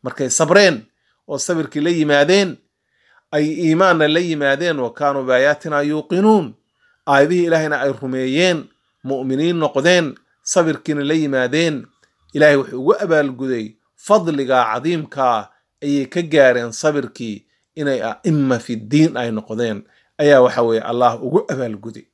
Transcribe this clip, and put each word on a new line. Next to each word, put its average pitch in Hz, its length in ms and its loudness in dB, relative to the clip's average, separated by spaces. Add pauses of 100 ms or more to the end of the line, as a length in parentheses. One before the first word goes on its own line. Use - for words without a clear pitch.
Markay 127 260 -6
sabreen 175 460 4 (520)
oo 139 100 -8
sabirkii 156 440 -4
la 170 80 0
yimaadeen, 151 600 2 (840)
ay 151 140 0 (200)
iimaanna 160 400 4
la 156 140 0
yimaadeen, 156 580 -2
"وكانوا 139 480 -2
بآياتنا 143 560 0
يوقنون." 160 720 0 (520)
Aayadihii 156 400 4
Ilaahayna 156 340 0
ay 139 120 -2
rumeeyeen, 131 680 -2 (460)
mu'miniin 135 560 -2
noqdeen, 156 460 2 (400)
sabirkiina 151 580 -2
la 151 100 -2
yimaadeen. 147 640 -2 (580)
Ilaahay 147 220 4
wuxuu 131 240 -4
ugu 151 160 0
abaalguday 135 720 -2 (380)
fadliga 139 600 2
cadiimka 127 880 -2 (320)
ayay 143 260 -2
ka 175 140 -4
gaareen 127 500 2
sabirkii 117 720 -6 (320)
inay 139 240 -4
a'imma 135 580 0
fi 123 180 -10
ddiin 143 400 2
ay 120 140 -4
noqdeen, 110 480 -6 (400)
ayaa, 147 220 6
waxa 123 240 4
weeye, 113 180 0
Allah 120 380 0
ugu 143 240 -2
abaalguday. 113 680 -10